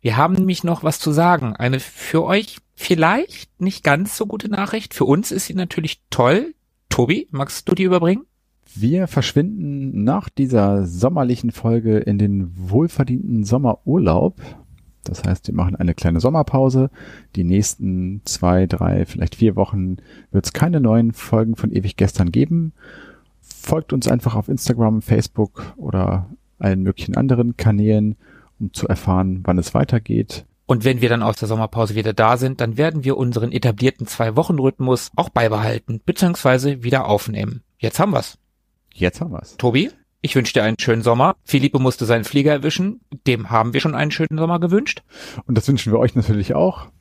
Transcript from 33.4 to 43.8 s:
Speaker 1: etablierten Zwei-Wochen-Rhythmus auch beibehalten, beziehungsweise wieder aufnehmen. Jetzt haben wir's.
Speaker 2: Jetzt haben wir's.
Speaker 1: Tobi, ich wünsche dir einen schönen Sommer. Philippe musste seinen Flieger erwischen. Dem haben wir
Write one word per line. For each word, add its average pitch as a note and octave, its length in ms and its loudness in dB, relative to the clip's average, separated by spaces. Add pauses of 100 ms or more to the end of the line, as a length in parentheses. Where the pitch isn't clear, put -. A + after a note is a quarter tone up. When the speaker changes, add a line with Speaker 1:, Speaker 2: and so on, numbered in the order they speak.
Speaker 1:
etablierten A#2+ 540 0
Zwei-Wochen-Rhythmus C3 1120 0
auch F3 140 -2
beibehalten, A2 760 -2
beziehungsweise C#3 800 0
wieder B2 240 0
aufnehmen. G#2 560 -2 (160)
Jetzt A2+ 200 -2
haben G3 140 2
wir's. - 240 -4 (560)
Speaker 2:
Jetzt - 260 -2
haben D#3+ 120 -6
wir's. - 260 -14
Speaker 1:
Tobi, C3 320 2 (320)
ich - 140 -6
wünsche A#2+ 180 0
dir A2+ 100 4
einen A2 140 0
schönen A2+ 240 0
Sommer. A#2+ 420 2
Philippe C#3 360 0
musste B2+ 260 0
seinen A2+ 180 2
Flieger C#3+ 280 2
erwischen. D3+ 500 -2 (240)
Dem A#2 240 0
haben A#2 240 2
wir C3+ 80 0